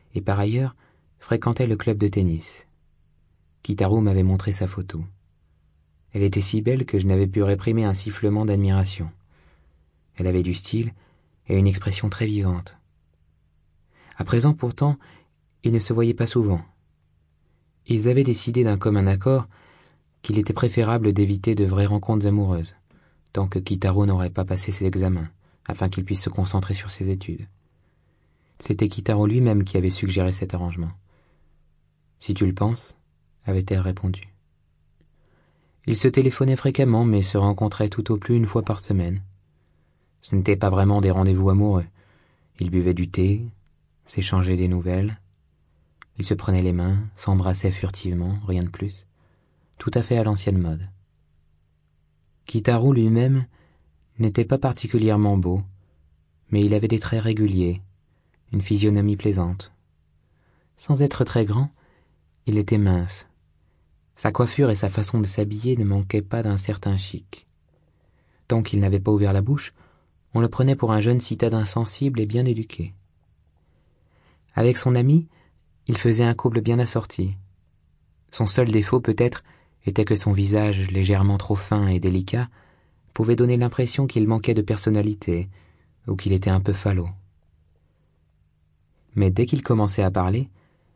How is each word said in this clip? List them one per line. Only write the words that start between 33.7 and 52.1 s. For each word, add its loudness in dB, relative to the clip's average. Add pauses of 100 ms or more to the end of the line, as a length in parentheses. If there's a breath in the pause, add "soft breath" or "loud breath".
répondu. -4 (1500)
Ils 0
se 2
téléphonaient 2
fréquemment, 2
mais 4
se -2
rencontraient 0
tout -4
au 0
plus 0
une 4
fois -2
par -4
semaine. -2 (1000)
Ce -4
n'était 2
pas 0
vraiment 4
des 4
rendez-vous 2
amoureux. 4 (760 soft breath)
Ils -2
buvaient 2
du -2
thé, 0 (600)
s'échangeaient 0
des 0
nouvelles. -2 (1000)
Ils -6
se -2
prenaient 0
les 2
mains, 0 (140)
s'embrassaient 0
furtivement, -4
rien -2
de -4
plus. -10 (720)
Tout -6
à 2
fait 0
à 2
l'ancienne 0
mode. -4 (1600)